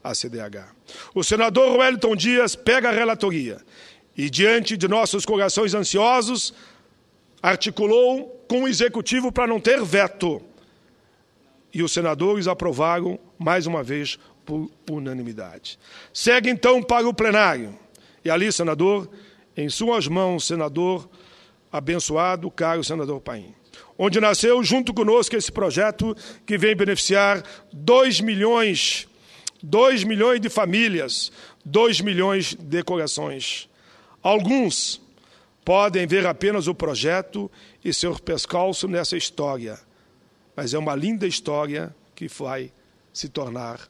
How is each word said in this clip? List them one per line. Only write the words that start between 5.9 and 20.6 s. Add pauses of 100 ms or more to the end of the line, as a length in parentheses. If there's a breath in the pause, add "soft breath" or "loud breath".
articulou
com
o
executivo
para
não
ter
veto. (1300 soft breath)
E
os
senadores
aprovaram, (200)
mais
uma
vez, (260 soft breath)
por (200)
unanimidade. (340 loud breath)
Segue,
então,
para
o
plenário. (440 soft breath)
E
ali,
senador, (480 loud breath)
em
suas
mãos,
senador (640 soft breath)